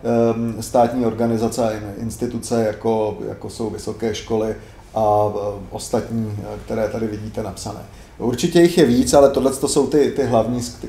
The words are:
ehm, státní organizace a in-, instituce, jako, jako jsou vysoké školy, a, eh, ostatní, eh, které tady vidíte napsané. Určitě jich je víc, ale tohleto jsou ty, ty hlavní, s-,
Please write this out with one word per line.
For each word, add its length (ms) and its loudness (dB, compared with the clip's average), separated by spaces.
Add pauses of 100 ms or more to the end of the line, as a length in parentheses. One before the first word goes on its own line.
ehm, 560 0
státní 460 2
organizace 580 0
a 80 2
in-, 260 -8
instituce, 640 -4
jako, 540 -2 (120)
jako 200 -10
jsou 200 -6
vysoké 460 -6
školy, 400 -2 (420)
a, 380 2
eh, 240 -6 (100)
ostatní, 720 -4
eh, 260 -10
které 220 -2
tady 200 -4
vidíte 360 -8
napsané. 360 -10 (380)
Určitě 440 2
jich 160 6
je 80 8
víc, 280 4
ale 160 10
tohleto 380 0
jsou 200 2
ty, 240 4
ty 120 -2
hlavní, 380 0
s-, 160 -10 (120)